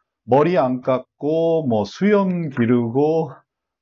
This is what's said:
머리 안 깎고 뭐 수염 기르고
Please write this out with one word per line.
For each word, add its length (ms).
머리 340
안 220
깎고 880
뭐 160
수염 640
기르고 840